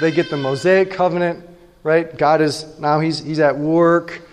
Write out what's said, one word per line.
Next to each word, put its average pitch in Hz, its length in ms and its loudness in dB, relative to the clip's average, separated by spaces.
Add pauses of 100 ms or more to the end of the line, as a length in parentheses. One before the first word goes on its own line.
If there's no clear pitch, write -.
They 160 100 2
get 160 180 0
the 151 80 -6
Mosaic 180 540 2
covenant, 175 580 -2 (360)
right? 160 340 0
God 151 220 2
is, - 380 -4
now 151 220 0
he's, 156 200 -2
he's 151 180 -6
at 147 180 2
work 165 640 0 (120)